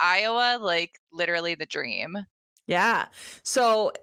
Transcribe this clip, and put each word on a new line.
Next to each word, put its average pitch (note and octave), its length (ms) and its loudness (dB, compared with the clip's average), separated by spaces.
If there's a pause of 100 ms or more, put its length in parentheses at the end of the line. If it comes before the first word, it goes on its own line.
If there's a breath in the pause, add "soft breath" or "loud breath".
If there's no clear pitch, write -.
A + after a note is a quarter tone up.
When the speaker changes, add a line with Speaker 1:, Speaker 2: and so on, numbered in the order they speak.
Speaker 1:
Iowa, A3+ 580 2
like, E3+ 400 -2 (140)
literally E3+ 420 -2
the D3+ 100 -8
dream. C#3+ 520 -6 (480)
Speaker 2:
Yeah. F#3 420 0 (360 loud breath)
So A3 480 2 (120)